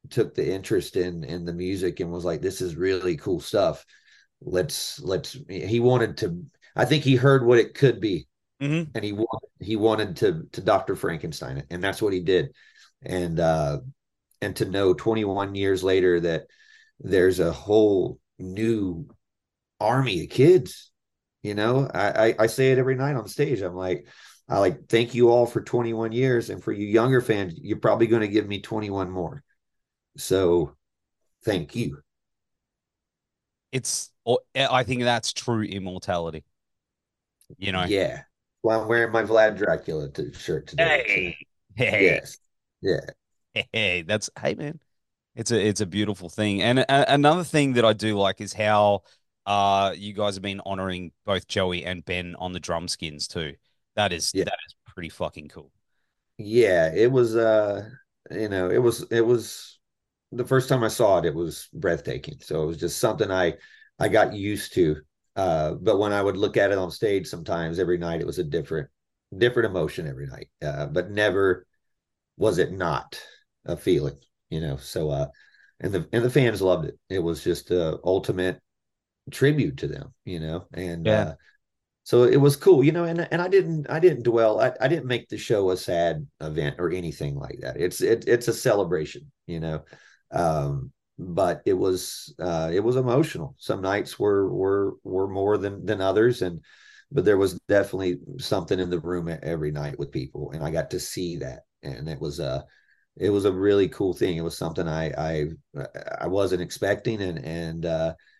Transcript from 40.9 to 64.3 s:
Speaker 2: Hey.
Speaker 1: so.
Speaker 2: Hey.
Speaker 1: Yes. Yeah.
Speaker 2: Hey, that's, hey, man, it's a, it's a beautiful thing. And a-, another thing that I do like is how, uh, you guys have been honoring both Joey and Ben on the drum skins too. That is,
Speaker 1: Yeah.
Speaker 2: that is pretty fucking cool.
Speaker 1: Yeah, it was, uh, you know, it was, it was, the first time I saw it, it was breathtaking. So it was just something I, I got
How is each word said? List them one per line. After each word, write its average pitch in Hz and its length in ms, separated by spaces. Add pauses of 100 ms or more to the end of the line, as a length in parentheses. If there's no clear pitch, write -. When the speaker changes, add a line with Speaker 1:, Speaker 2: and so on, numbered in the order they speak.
Speaker 2:
Hey. 90 300 (380)
Speaker 1:
so. 131 80
Speaker 2:
Hey. 101 220
Speaker 1:
Yes. - 320 (460)
Yeah. - 800 (100)
Speaker 2:
Hey, 92 300
that's, 104 260 (100)
hey, - 140
man, 156 260 (540)
it's 117 160
a, 117 100
it's 202 220
a 101 60
beautiful 92 420
thing. 101 320
And 123 180
a-, 139 340
another 147 300
thing 139 300
that 120 100
I 110 100
do 107 220
like 98 260
is 101 120
how, 104 480 (460)
uh, 98 500
you 101 160
guys 101 220
have 98 80
been 98 240
honoring 92 440 (140)
both 98 220
Joey 92 360
and 90 220
Ben 90 320
on 90 160
the 90 60
drum 82 280
skins 78 400
too. 76 280 (400)
That 101 180
is, 80 220
Speaker 1:
Yeah. 92 80
Speaker 2:
that - 240
is - 80 (100)
pretty 85 240
fucking 80 400
cool. - 220 (680)
Speaker 1:
Yeah, 101 560
it 113 180
was, 120 240
uh, 107 540 (400)
you 104 200
know, 92 200
it 104 80
was, 120 320
it 113 160
was, - 540 (560)
the 123 120
first 131 200
time 131 160
I 110 40
saw 101 320
it, 82 60
it 76 100
was 80 380
breathtaking. 78 680
So 78 220
it - 20
was 80 120
just 82 200
something 104 320
I, 90 240 (460)
I 98 80
got 101 260